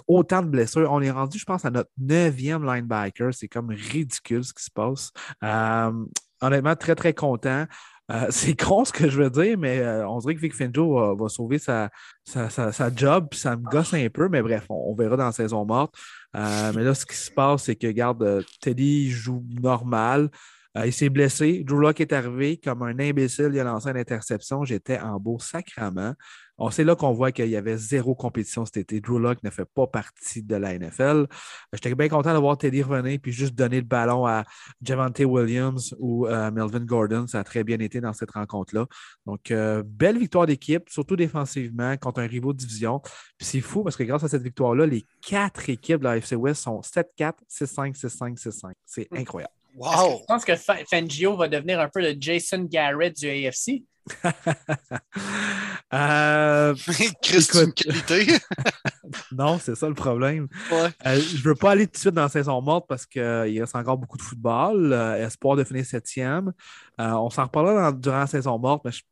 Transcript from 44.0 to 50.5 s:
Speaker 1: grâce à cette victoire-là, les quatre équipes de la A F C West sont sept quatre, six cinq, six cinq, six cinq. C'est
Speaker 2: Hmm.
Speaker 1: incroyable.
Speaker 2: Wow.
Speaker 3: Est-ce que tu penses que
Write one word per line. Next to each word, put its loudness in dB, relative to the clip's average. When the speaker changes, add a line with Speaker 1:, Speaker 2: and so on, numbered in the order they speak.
Speaker 1:
grâce 0
à -2
cette -2
victoire-là, 2
les 0
quatre -2
équipes 0
de -2
la 2
A 0
F -14
C -4
West -2
sont -6
sept -4
quatre, -4
six -6
cinq, -6
six -8
cinq, -10
six -10
cinq. -16
C'est -12
Speaker 2:
Hmm. -8
Speaker 1:
incroyable. -10
Speaker 2:
Wow. -10
Speaker 3:
Est-ce 4
que 4
tu -20
penses 0
que 2